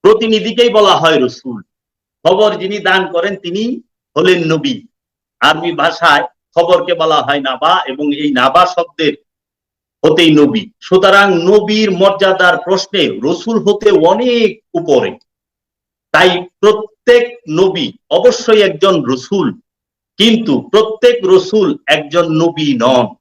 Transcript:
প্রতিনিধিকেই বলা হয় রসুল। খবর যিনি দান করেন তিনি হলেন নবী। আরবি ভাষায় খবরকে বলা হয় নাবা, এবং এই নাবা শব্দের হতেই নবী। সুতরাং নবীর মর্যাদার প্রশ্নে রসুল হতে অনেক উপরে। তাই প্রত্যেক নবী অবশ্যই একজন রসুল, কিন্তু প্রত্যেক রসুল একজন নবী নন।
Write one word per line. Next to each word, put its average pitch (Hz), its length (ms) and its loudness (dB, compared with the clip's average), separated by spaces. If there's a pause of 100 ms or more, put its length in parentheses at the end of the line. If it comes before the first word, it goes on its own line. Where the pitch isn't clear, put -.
প্রতিনিধিকেই 220 720 0
বলা 196 240 4
হয় 160 180 2
রসুল। 123 380 -6 (680)
খবর 202 240 2 (120)
যিনি 202 180 -8
দান 185 220 0 (120)
করেন 190 200 -4 (100)
তিনি 185 200 -6 (520)
হলেন 175 240 2 (120)
নবী। 143 240 -4 (680)
আরবি 160 300 -2 (100)
ভাষায় 160 420 0 (300)
খবরকে 170 480 0
বলা 160 240 0
হয় 143 220 -4
নাবা, 147 260 0 (180)
এবং 147 140 -6 (160)
এই 147 80 -2 (100)
নাবা 135 240 2 (120)
শব্দের 165 380 -4 (920)
হতেই 160 360 4
নবী। 175 240 2 (240)
সুতরাং 196 400 4 (220)
নবীর 214 400 2 (100)
মর্যাদার 190 560 2 (100)
প্রশ্নে 185 380 -2 (240)
রসুল 220 380 -4
হতে 208 220 0 (240)
অনেক 240 380 0 (300)
উপরে। 123 320 0 (1040)
তাই 180 160 4 (320)
প্রত্যেক 214 640 0 (360)
নবী 180 260 -2 (320)
অবশ্যই 226 500 2
একজন 180 280 0 (160)
রসুল, 139 360 -4 (720)
কিন্তু 226 340 2 (180)
প্রত্যেক 220 440 2 (180)
রসুল 185 340 2 (280)
একজন 156 300 -2 (160)
নবী 165 260 -2 (160)
নন। 123 240 2 (140)